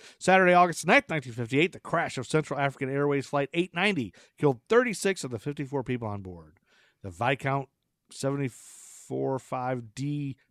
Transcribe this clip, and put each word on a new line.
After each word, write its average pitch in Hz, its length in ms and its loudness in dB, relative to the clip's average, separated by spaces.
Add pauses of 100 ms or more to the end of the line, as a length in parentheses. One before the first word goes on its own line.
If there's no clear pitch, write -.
(180)
Saturday, 185 360 6
August 175 320 4
ninth, 240 220 4
nineteen 131 240 -6
fifty-eight, 123 400 0
the 107 80 -18
crash 160 380 -4
of 120 80 -8
Central 147 320 -2
African 139 320 -2
Airways 143 360 0
Flight 143 280 -2
eight 175 200 -2
ninety 170 380 0 (260)
killed 139 200 2 (100)
thirty-six 220 540 2
of 131 80 -8
the 117 80 -6
fifty-four 139 460 -6
people 120 240 -4
on 101 140 -8
board. 87 360 -16 (440)
The 95 80 -10
Viscount 135 580 -2 (420)
seventy 139 380 -4 (600)
four 135 300 -4
five 127 560 -6
D 143 420 -6 (140)